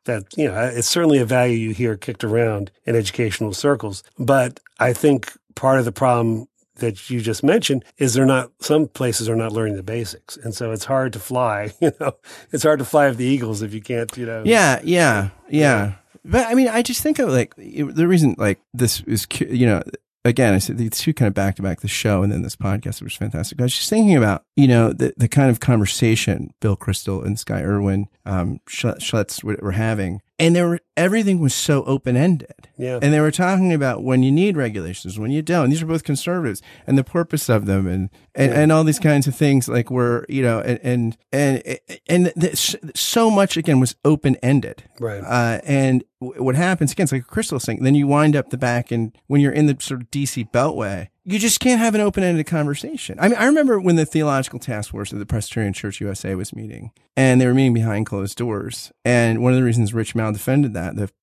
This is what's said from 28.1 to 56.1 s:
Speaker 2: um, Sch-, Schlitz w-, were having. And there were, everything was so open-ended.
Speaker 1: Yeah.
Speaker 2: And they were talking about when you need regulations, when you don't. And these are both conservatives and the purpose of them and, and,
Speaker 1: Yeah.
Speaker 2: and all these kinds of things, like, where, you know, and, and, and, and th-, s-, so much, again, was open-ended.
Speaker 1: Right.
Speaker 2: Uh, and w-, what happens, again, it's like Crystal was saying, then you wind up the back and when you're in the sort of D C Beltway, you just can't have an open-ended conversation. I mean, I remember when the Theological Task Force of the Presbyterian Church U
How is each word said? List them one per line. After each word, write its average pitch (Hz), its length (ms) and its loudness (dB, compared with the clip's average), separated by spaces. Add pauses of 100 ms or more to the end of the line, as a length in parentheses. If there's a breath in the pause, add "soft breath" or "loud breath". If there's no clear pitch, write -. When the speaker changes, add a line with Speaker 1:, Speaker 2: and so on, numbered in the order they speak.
Speaker 2:
um, 92 440 -4
Sch-, - 160 -8 (160)
Schlitz - 400 -4
w-, 104 200 -6
were 98 120 -4
having. 101 480 -2 (200)
And 170 140 4
there 175 140 2
were, 170 120 -2 (160)
everything 190 440 0
was 139 120 2
so 139 300 0
open-ended. 135 920 -2
Speaker 1:
Yeah. 123 260 -6
Speaker 2:
And 143 100 4
they 151 60 4
were 151 140 2
talking 185 400 2
about 131 320 0
when 127 180 4
you 131 80 4
need 175 260 2
regulations, 98 600 -6
when 110 140 -4
you 156 100 -2
don't. 165 220 0
And 131 80 4
these 160 100 -2
are 156 40 -6
both 160 180 -4
conservatives 156 580 -4 (240 loud breath)
and 135 100 2
the 135 60 4
purpose 165 460 -4
of 104 180 2
them 98 220 0
and, 95 200 -2 (280 soft breath)
and, 135 160 2
Speaker 1:
Yeah. 147 80 2
Speaker 2:
and 151 100 6
all 160 140 4
these 151 160 0
kinds 143 260 2
of 135 80 -2
things, 139 340 2
like, 120 220 -2
where, 120 380 0
you 135 140 -4
know, 113 180 0
and, 120 240 -2
and, 120 320 -2 (160)
and, 135 460 -2 (300)
and 180 300 2
th-, 156 140 0
s-, - 240 -4 (180)
so 226 360 2
much, 196 260 2
again, 156 240 2
was 127 240 0
open-ended. 139 800 0 (160)
Speaker 1:
Right. 104 240 -8
Speaker 2:
Uh, 117 400 0
and 135 400 2 (160)
w-, 123 200 -12
what 127 140 0
happens, 170 380 0
again, 185 120 0
it's 139 80 -2
like 127 140 -4
Crystal 214 300 -6
was - 80 -6
saying, 117 180 -4
then 135 140 4
you 143 100 4
wind 147 300 4
up 135 140 -4
the 151 80 -6
back 120 340 -2
and 113 240 -4 (100)
when 143 140 2
you're 139 120 2
in 151 140 2
the 143 140 2
sort 123 220 -10
of - 100 -18
D 143 120 -2
C 123 200 -6
Beltway, 107 640 -4 (160)
you 196 140 -4
just 226 220 0
can't 247 200 4
have 226 140 2
an 214 60 2
open-ended 180 460 0
conversation. 156 720 -6
I 185 80 2
mean, 240 100 2
I 214 60 0
remember 269 340 4
when 180 180 2
the 156 100 2
Theological 139 520 -2
Task 107 340 -8
Force 101 200 -10
of 107 60 -10
the 101 80 -10
Presbyterian 104 480 -4
Church - 260 -10
U 101 100 -6